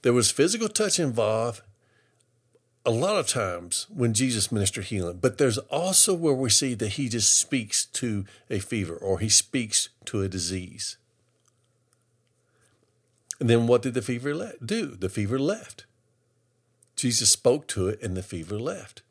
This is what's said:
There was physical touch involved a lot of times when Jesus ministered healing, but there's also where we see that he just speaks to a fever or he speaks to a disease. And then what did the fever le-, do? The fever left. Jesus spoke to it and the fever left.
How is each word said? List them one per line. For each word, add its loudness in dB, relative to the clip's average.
There 4
was 4
physical 2
touch 0
involved 0
a 2
lot 2
of 0
times -4
when 0
Jesus 0
ministered -2
healing, -4
but 0
there's 4
also 2
where 2
we -2
see 2
that -4
he -4
just 2
speaks 0
to -4
a -2
fever -4
or -2
he -2
speaks 0
to -2
a 0
disease. -6
And 0
then 6
what 6
did -4
the 0
fever -4
le-, -10
do? -4
The -4
fever -2
left. -4
Jesus 2
spoke 4
to 0
it -6
and -4
the -6
fever -8
left. -10